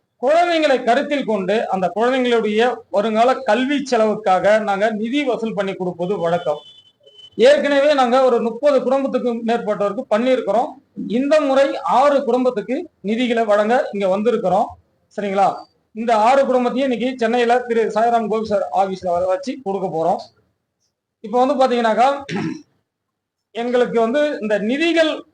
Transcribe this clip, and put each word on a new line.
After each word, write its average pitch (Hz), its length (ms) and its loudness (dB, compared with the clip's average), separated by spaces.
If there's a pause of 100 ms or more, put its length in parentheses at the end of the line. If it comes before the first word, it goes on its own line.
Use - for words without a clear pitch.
(220)
குழந்தைங்களை 311 600 2
கருத்தில் 269 400 0
கொண்டு 202 440 -2
அந்த 185 260 -2
குழந்தைங்களுடைய 233 840 0 (140)
வருங்கால 220 440 2
கல்வி 262 560 -2
செலவுக்காக 208 680 2
நாங்க 202 320 -2
நிதி 233 340 -4
வசூல் 226 300 -4
பண்ணி 190 200 -4
கொடுப்பது 180 440 -6
வழக்கம். 170 400 -2 (800)
ஏற்கனவே 277 580 4
நாங்க 262 300 4
ஒரு 233 160 4
முப்பது 254 420 0
குடும்பத்துக்கு 247 500 -2 (140)
மேற்பட்டவருக்கு 202 640 -2
பண்ணியிருக்கிறோம். 226 560 0 (420)
இந்த 285 320 2
முறை 269 400 2
ஆறு 262 440 2
குடும்பத்துக்கு 247 640 -2 (120)
நிதிகளை 226 440 -2
வழங்க 214 480 2
இங்க 196 240 -2
வந்திருக்கிறோம். 208 480 0 (520)
சரிங்களா? 196 460 -2 (300)
இந்த 226 240 -2
ஆறு 254 300 4
குடும்பத்தையும் 254 440 0
இன்னைக்கு 247 280 -4
சென்னையில 233 400 2
திரு 233 360 -2
சாய்ராம் 226 340 0
கோபி 214 180 -2
சார் 196 260 -2
ஆபீஸ்ல 185 380 -2
வர 175 160 -2
வச்சு 185 360 -4
கொடுக்க 196 240 -6
போறோம். 165 300 -2 (1040)
இப்ப 240 240 0
வந்து 262 200 2
பாத்தீங்கன்னாக்கா, 240 580 2 (1300)
எங்களுக்கு 233 500 0
வந்து 285 400 0
இந்த 214 180 -2
நிதிகள் 311 760 0